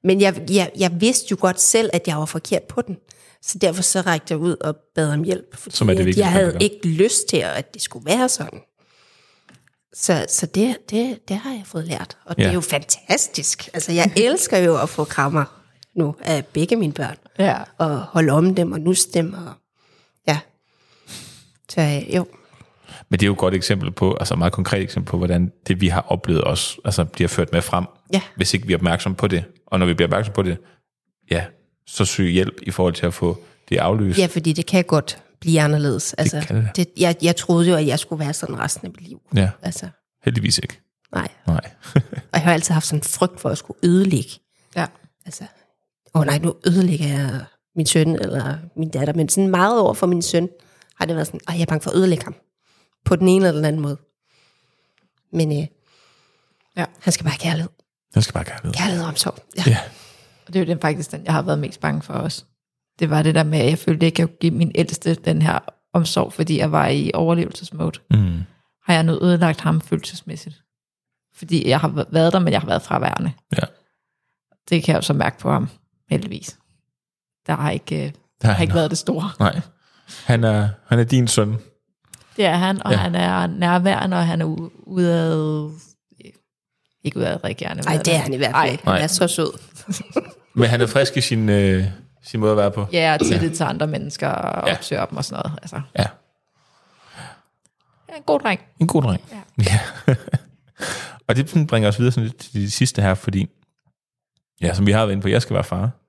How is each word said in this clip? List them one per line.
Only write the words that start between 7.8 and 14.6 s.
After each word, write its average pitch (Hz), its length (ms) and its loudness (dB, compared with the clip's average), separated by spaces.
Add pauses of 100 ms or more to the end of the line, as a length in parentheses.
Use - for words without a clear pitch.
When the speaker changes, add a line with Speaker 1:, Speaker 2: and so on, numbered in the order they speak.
Speaker 1:
skulle - 240 -10
være 247 220 2
sådan. - 320 -6 (1300)
Så, 156 340 0
så - 180 -2
det, 220 300 0 (140)
det, 233 380 -4
det 196 80 -4
har 247 160 -10
jeg 214 140 -12
fået 165 200 -8
lært, - 380 -10
og 170 120 -8
det - 60 2
Speaker 2:
Ja. 190 60 4
Speaker 1:
er 175 40 2
jo 180 80 0
fantastisk. - 1120 -4
Altså, 170 180 -4
jeg 170 240 4
<laughs> 208 100 6
elsker 285 320 2
jo 170 200 4